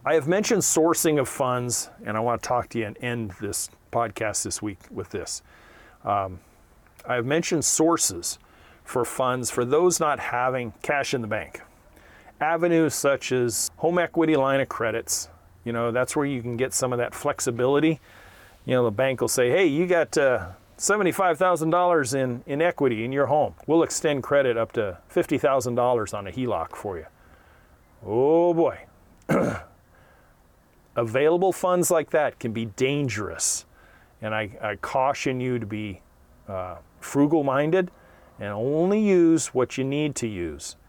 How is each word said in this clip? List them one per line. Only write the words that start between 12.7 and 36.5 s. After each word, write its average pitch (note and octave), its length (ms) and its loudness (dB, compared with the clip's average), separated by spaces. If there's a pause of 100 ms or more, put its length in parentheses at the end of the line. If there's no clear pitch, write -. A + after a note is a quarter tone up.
such C#3 380 0
as B2 440 0
home F3 220 0
equity E3 380 2
line C3+ 240 2
of B2+ 80 -2
credits, - 600 -4 (360)
you A#2 80 -4
know, A#2 180 0
that's B2 240 -2
where C#3+ 120 -2
you C3+ 160 -4
can A#2+ 140 -6
get B2+ 180 -2
some B2+ 180 -2
of A#2+ 60 -2
that A#2+ 160 -2
flexibility. C#3+ 880 0 (640)
You B2+ 100 0
know, B2 100 4
the A2+ 60 2
bank B2+ 300 0
will A#2 80 0
say, B2 220 2
"Hey, F#3 160 4
you D#3 200 2
got, E3+ 320 2
uh, B2 300 2 (280)
seventy-five F#3 640 2
thousand E3+ 320 2
dollars E3+ 420 4
in, C3 340 -2
in D3 140 -2
equity C3+ 440 2
in B2+ 80 -4
your C#3 140 2
home. C#3 280 0 (120)
We'll D#3+ 160 4
extend C#3+ 400 -2
credit C3+ 340 2
up A2+ 160 -2
to G2+ 260 -4 (100)
fifty D#3+ 300 0
thousand B2+ 380 2
dollars A#2+ 360 0
on G2+ 140 -8
a F#2 40 -10
heloc G#2 460 -4
for F#2+ 220 -8
you." - 80 -14 (960)
Oh, D3+ 480 2
boy. E3 280 0 (480)
<clears throat> - 340 0 (1300)
Available D3+ 580 2
funds F3+ 380 2
like D#3+ 200 2
that D3 280 0
can A#2 140 -4
be A2+ 140 -4
dangerous. A2 960 -2 (560)
And A2 140 -6
I, G#2+ 160 -4 (120)
I G#2+ 140 -4
caution C3+ 640 0
you B2 180 -2
to A2+ 80 -6
be, G#2+ 360 -8 (440)
uh, F#2 300 -8 (240)